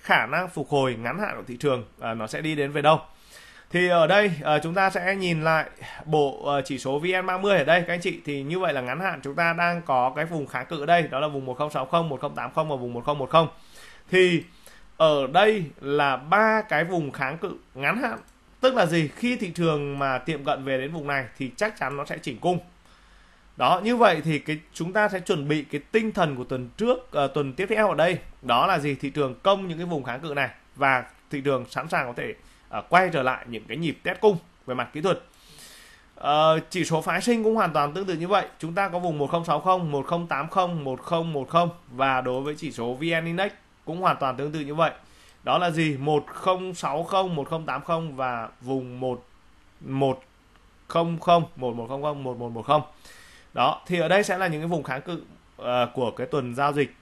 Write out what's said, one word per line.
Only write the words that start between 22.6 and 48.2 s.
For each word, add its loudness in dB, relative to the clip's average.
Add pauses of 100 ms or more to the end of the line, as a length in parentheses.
Đó, 4
như 2
vậy 6
thì 0
cái, -6 (140)
chúng -6
ta 2
sẽ -4
chuẩn -2
bị 0
cái -6 (120)
tinh 2
thần 0
của -8
tuần -6
trước, 0
ờ, 2
tuần -2
tiếp -4
theo 2
ở 2
đây. 2 (240)
Đó 4
là 4
gì? -2
Thị -6
trường -2
công 2
những -8
cái -6
vùng -4
kháng -6
cự -10
này 0 (280)
và 4 (260)
thị -4
trường 0
sẵn -6
sàng 0
có -8
thể, -8 (340)
ờ, -6
quay 6
trở 0
lại 0
những -10
cái -6
nhịp -4
test -4
cung 6 (300)
về -4
mặt -4
kỹ -10
thuật. 0 (920)
Ờ, 4 (100)
chỉ -2
số 0
phái -2
sinh 2
cũng 4
hoàn 2
toàn 2
tương -6
tự -2
như -4
vậy. 2 (120)
Chúng -8
ta 0
có -4
vùng -2
một 0
không -2
sáu 0
không, 2
một -2
không -2
tám -4
không, 0
một -6
không -2
một -4
không 2 (200)
và 2
đối -2
với -6
chỉ -8
số -4
V -8
N 0
Index -2 (320)
cũng -8
hoàn 4
toàn -2
tương -4
tự -6
như -6
vậy. 2 (520)
Đó 2
là 2
gì? 0
Một 0
không -2
sáu -4
không, 0
một -4
không -6
tám -4
không -4
và -4 (120)